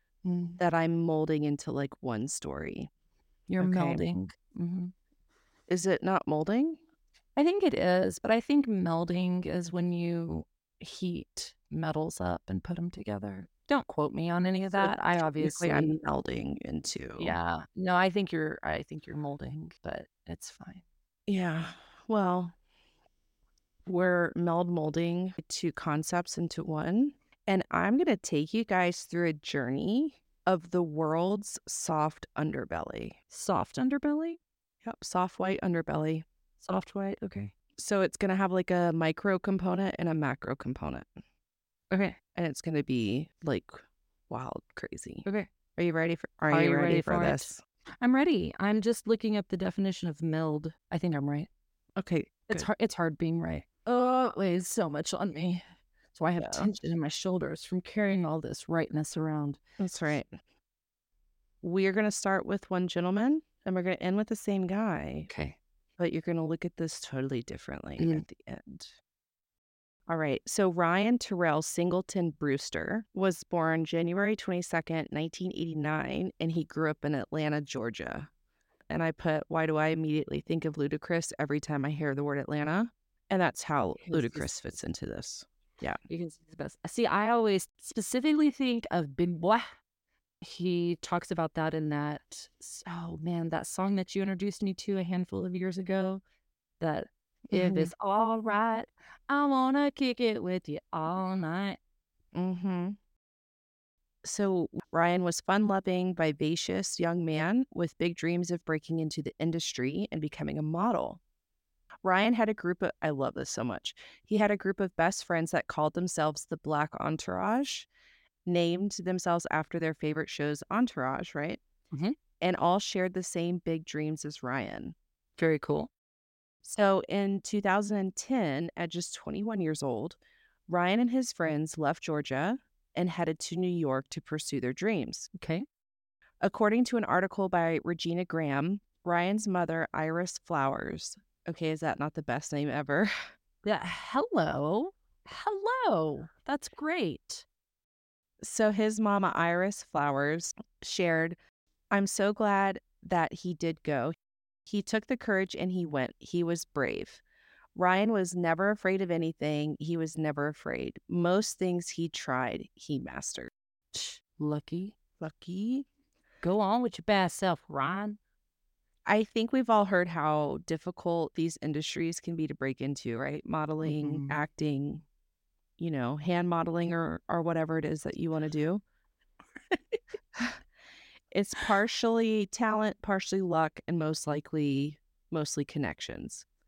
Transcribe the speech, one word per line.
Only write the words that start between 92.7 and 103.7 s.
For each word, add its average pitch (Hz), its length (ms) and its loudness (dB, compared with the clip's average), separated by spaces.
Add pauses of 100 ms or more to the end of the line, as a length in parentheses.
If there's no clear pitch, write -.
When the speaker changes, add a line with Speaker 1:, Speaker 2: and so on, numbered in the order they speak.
Speaker 1:
oh 170 340 -8
man, 165 280 -2
that 160 180 -2
song 196 300 0
that - 180 -2
you 196 80 0
introduced 196 400 -2
me 190 120 0
to 196 220 -2
a 185 60 0
handful 180 420 -2
of 180 100 -4
years 180 220 -2
ago, 190 460 -2 (560)
that 156 300 -2 (420)
"If 185 100 4 (120)
Speaker 2:
Mm-hmm. 185 40 0
Speaker 1:
it's 170 220 2
all 220 420 2
right, 220 440 0 (440)
I 285 160 4
wanna 277 460 4
kick 254 280 0
it 220 220 2
with 180 260 -2
you 147 120 -4 (120)
all 185 440 -2
night." 185 420 -2 (580)
Speaker 2:
Mm-hmm. 180 560 0 (1300)